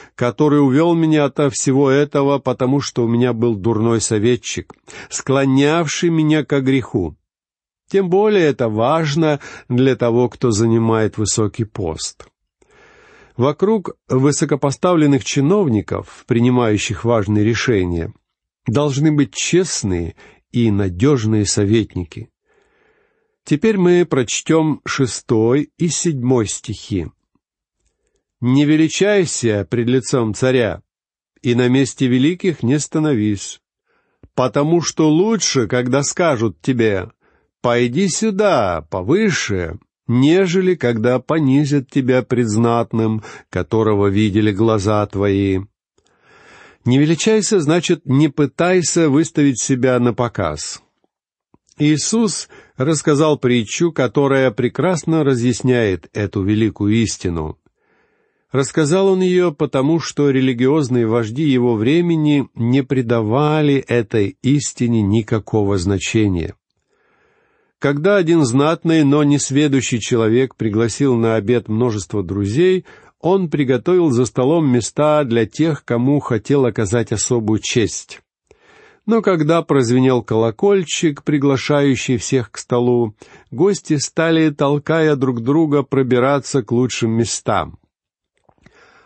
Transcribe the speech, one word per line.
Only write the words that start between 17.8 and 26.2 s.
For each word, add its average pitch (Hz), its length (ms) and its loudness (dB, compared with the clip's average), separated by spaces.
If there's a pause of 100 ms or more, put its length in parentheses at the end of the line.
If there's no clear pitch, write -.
должны 143 440 0
быть 143 240 0
честные 92 800 -4 (380)
и 117 180 0
надежные 104 760 0
советники. 104 840 -2 (1160)
Теперь 208 340 0
мы 175 260 4
прочтем 156 840 -2
шестой 123 920 -2
и 165 100 -2
седьмой 127 580 -2